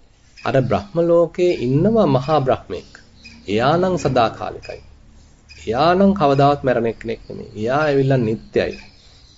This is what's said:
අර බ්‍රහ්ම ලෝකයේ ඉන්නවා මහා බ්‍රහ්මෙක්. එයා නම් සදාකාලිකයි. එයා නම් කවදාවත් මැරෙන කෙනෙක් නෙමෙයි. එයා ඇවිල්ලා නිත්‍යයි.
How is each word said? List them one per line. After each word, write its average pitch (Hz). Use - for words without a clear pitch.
අර 117
බ්‍රහ්ම 110
ලෝකයේ 170
ඉන්නවා 190
මහා 139
බ්‍රහ්මෙක්. 110
එයා 113
නම් 185
සදාකාලිකයි. 110
එයා 135
නම් 196
කවදාවත් 139
මැරෙන 120
කෙනෙක් 110
නෙමෙයි. 101
එයා 117
ඇවිල්ලා 139
නිත්‍යයි. 107